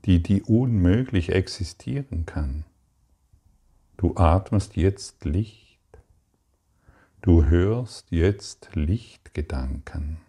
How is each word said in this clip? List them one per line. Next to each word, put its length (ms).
die, 180
die 200
unmöglich 880
existieren 960
kann? 380
Du 200
atmest 600
jetzt 480
Licht. 560
Du 240
hörst 640
jetzt 640
Lichtgedanken. 1400